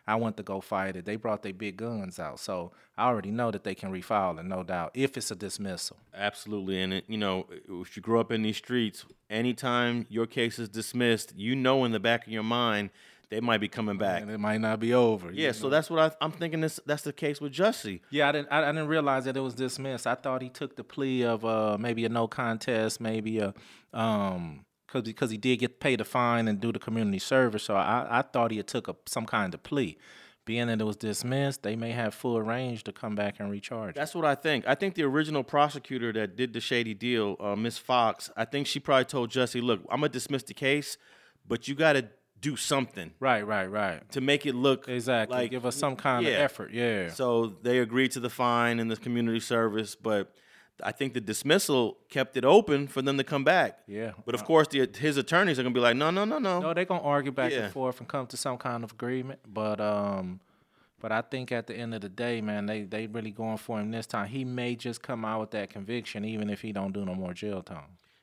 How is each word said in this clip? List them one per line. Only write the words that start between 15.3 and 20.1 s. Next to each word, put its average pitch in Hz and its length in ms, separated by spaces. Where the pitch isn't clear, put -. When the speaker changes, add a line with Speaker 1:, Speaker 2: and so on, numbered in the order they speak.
Speaker 2:
Yeah, 147 160
Speaker 1:
you 120 60
Speaker 2:
so 110 100
Speaker 1:
know? 139 60
Speaker 2:
that's 151 200
what 165 100
I, 156 120
I'm 160 60
thinking 160 280
this, 156 260
that's 147 180
the 147 100
case 147 260
with 143 140
Jussie. 147 560
Speaker 1:
Yeah, 143 180
I 147 60
didn't, 143 180
I, 151 120
I 147 100
didn't 156 140
realize 143 360
that 131 140
it 135 40
was 127 140
dismissed. 131 500
I 123 100